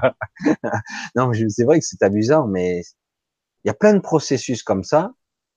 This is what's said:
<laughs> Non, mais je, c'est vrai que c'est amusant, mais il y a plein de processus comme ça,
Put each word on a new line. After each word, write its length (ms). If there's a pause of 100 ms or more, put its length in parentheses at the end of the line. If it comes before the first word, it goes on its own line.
(400)
<laughs> 760
Non, 120
mais 100
je, 120
c'est 160
vrai 140
que 60
c'est 180
amusant, 440
mais 340 (840)
il 40
y 20
a 40
plein 200
de 60
processus 640
comme 200
ça, 300 (420)